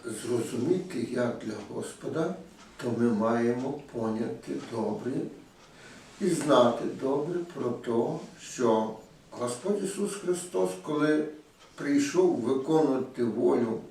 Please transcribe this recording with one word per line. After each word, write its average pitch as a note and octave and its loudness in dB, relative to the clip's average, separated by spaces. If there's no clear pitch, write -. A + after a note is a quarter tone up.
зрозуміти, A#2 -2
як A#2+ 0
для G#2+ -6
Господа, B2+ -4
то B2 -4
ми A#2+ 4
маємо A#2+ 0
поняти A2+ -4
добре A2 -4
і F#3+ 2
знати D3 4
добре D3+ -2
про B2 -2
те, A#2 -2
що A2 2
Господь F#3+ -2
Ісус G3 -2
Христос, F3+ -2
коли D3+ 2
прийшов C#3+ 4
виконувати C3 2
волю A#2 2